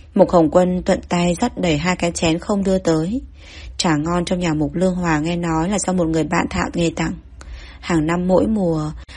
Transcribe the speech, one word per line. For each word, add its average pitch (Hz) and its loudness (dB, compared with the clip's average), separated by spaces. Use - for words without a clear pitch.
Mục 185 6
Hồng 165 6
Quân 180 2
thuận 180 0
tay 175 2
rót 240 -2
đầy 180 0
hai 180 0
cái 175 -2
chén 170 0
không 202 -2
đưa 190 2
tới. 175 0
Trà 160 2
ngon 170 0
trong 180 -2
nhà 170 0
Mục 151 -2
Lương 180 2
Hòa 170 0
nghe 165 -2
nói 165 -2
là 208 0
do 185 -2
một 175 2
người 160 0
bạn 170 -2
thạo 170 -2
nghề 170 0
tặng. 165 -2
Hàng 160 0
năm 180 0
mỗi 185 4
mùa 165 0